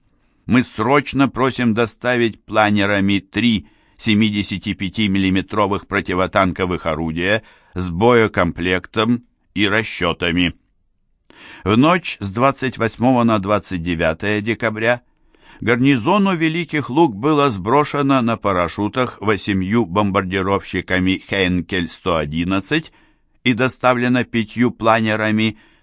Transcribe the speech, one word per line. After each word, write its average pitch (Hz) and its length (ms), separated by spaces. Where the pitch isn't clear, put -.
Мы 113 180
срочно 135 680
просим 123 440
доставить 120 680
планерами 101 760
три 107 480
семидесятипятимиллиметровых 101 1900
противотанковых 92 1000
орудия 82 580
с 92 140
боекомплектом 101 1300
и 101 120
расчётами». 87 880
В 104 140
ночь 160 420
с 101 100
двадцать 127 480
восьмого 117 460
на 110 160
двадцать 95 420
девятое 85 600
декабря 113 600
гарнизону 139 760
Великих 160 540
Луг 131 260
было 143 340
сброшено 139 720
на 113 140
парашютах 101 840
восемью 101 640
бомбардировщиками 95 1400
Хейнкель-сто 90 920
одиннадцать 87 720
и 123 80
доставлено 123 720
пятью 113 460
планерами 110 880